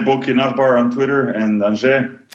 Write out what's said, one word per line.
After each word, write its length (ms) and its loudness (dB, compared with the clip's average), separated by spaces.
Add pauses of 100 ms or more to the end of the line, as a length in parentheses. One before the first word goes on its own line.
Boki 280 0
Navbar 460 2
on 120 0
Twitter, 380 0
and 320 -2
Andrzej. 560 0 (180)